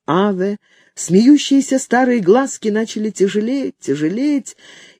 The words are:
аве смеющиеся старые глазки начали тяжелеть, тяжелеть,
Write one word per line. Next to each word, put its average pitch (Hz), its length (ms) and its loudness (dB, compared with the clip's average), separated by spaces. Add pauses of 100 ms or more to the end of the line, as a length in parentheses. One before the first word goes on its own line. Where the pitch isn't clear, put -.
аве 196 520 0 (360)
смеющиеся 262 880 4
старые 247 400 2
глазки 220 500 -4
начали 214 400 -4
тяжелеть, 208 720 -2
тяжелеть, 202 760 -4 (440)